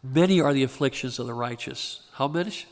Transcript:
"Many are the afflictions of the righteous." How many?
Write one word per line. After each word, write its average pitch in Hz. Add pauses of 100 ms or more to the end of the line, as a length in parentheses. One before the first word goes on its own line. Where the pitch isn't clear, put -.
"Many 165
are 143
the 135
afflictions 127
of 120
the 117
righteous." 120 (140)
How 135
many? 175 (200)